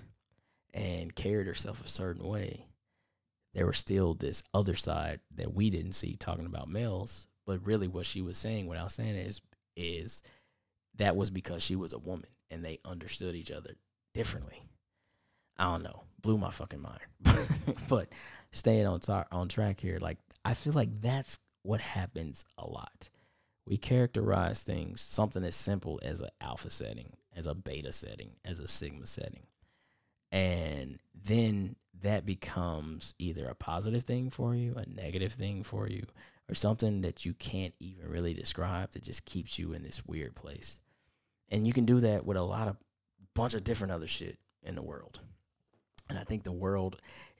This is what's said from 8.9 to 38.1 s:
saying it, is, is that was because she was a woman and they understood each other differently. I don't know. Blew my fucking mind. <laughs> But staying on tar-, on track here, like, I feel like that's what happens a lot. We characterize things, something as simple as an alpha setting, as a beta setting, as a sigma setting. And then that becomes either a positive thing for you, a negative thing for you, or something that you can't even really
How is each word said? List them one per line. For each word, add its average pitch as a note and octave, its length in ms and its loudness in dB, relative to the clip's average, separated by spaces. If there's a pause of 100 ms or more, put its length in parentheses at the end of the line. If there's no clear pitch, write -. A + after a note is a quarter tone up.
saying A2 260 -2
it, F#2+ 100 -2
is, G2 140 -6 (360)
is E2+ 460 -4 (720)
that G2 200 6
was G2 140 4
because F2+ 320 -4
she F#2 140 2
was F2 160 -2
a A#1 60 -6
woman E2 300 -8 (220)
and E2 140 -8
they D#2+ 200 -8
understood F2 500 -6
each D#2+ 160 -8
other D2 240 -10 (380)
differently. - 500 -4 (960)
I F#2 60 4
don't E2+ 180 2
know. - 200 -10 (180)
Blew A2 160 6
my G2 140 2
fucking - 320 -8
mind. - 180 -10 (240)
<laughs> - 160 10 (480)
But A2+ 240 4 (400)
staying A2 340 6
on F2+ 140 2
tar-, F#2+ 300 2
on F2 180 0
track G#2 320 0
here, F2+ 200 0
like, E2+ 180 -2 (260)
I B2 100 2
feel - 180 0
like A2 280 4
that's B2+ 380 0 (240)
what G#2+ 180 2
happens D#2+ 640 -4 (120)
a - 100 -8
lot. - 440 -10 (560)
We A2+ 100 0
characterize A2 840 4
things, E2 380 -4
something G#2 440 2
as F2 100 -2
simple F#2+ 480 0
as D#2 180 -4
an - 100 -6 (100)
alpha - 300 -8
setting, A1+ 420 -6 (240)
as E2 100 -6
a D2+ 80 0
beta D2+ 380 -6
setting, - 400 -6 (120)
as F2+ 140 -6
a - 80 -8
sigma D2 400 -4
setting. - 380 -6 (880)
And D#2+ 640 0 (160)
then G#2 640 4 (260)
that G2+ 220 2
becomes E2 920 -2
either D#2+ 280 -2
a A#1+ 80 -6
positive G#2+ 500 0
thing B2+ 260 0
for A#2+ 240 0
you, A#2+ 200 0
a A#2 140 -6
negative F#2 440 -2
thing G2 300 -2
for G#2 260 -2
you, G2+ 180 -6 (420)
or F#2+ 60 -4
something G#2 480 4
that E2+ 220 -2
you F2 100 0
can't - 460 -4
even F2 280 -12
really E2+ 260 0